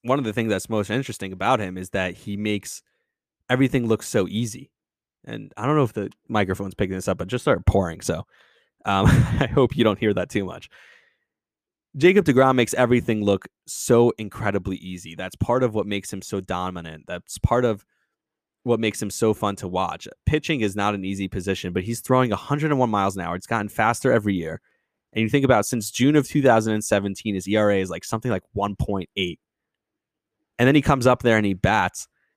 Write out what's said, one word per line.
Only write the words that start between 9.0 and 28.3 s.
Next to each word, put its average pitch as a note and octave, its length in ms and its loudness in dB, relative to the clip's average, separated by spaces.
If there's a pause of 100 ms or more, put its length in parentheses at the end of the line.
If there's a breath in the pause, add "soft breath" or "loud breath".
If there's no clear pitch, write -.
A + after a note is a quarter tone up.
<laughs> - 340 4
I C3 120 2
hope C3 240 2
you A#2 80 2
don't G#2 140 2
hear G#2+ 160 0
that F2+ 160 -4
too G2+ 140 -2
much. - 260 -14 (1300 soft breath)
Jacob F3+ 280 6
deGrom C3 300 6
makes B2 200 2
everything A#2+ 500 2
look G2 240 0 (180)
so A#2+ 500 4
incredibly G2 600 -4
easy. F2 400 -12
That's F#2 200 -10
part B2+ 280 0
of A2 100 -2
what G#2 120 -2
makes G2+ 260 -6
him F#2+ 100 -10
so G2 180 -6
dominant. F2+ 680 -8
That's F2 300 -12
part B2 260 2
of A2 200 -2 (800)
what A#2 160 2
makes A2 240 -2
him G#2 80 -6
so A2 240 2
fun G2+ 220 -2
to G2 100 -12
watch. F2+ 400 -6 (180)
Pitching D3+ 360 0
is G2+ 160 0
not G#2 180 0
an G2 100 -6
easy F#2+ 220 -4
position, F#2 460 -4
but F#2 100 -2
he's A#2 180 -6
throwing B2+ 300 2
a G2+ 60 0
hundred D3 340 -4
and C#3+ 80 2
one B2 120 2
miles G2 260 0
an F#2+ 60 -6
hour. E2+ 120 -4
It's F#2 120 -10
gotten G#2+ 220 -4
faster A#2 440 0
every G#2 220 2
year. D#2+ 260 -6 (520)
And A2+ 100 -2
you A2+ 60 0
think C#3 160 2
about A#2 220 4
since A2+ 240 -6
June C#3 240 2
of C#3+ 140 2
two D3 140 0
thousand A2+ 320 4
and G#2+ 100 -2
seventeen, G2+ 500 -2
his F#2 140 -4
E G#2 80 2
R G#2 160 4
A G2 80 2
is, F#2 100 -4
like, F2 140 -10
something A#2+ 260 -4